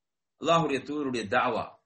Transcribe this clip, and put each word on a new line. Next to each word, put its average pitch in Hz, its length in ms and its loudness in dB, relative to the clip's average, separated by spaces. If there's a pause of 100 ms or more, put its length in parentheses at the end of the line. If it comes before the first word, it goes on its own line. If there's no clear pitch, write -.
(400)
அல்லாஹ்வுடைய 147 440 2
தூதருடைய 131 440 -4
தாவா, 117 580 0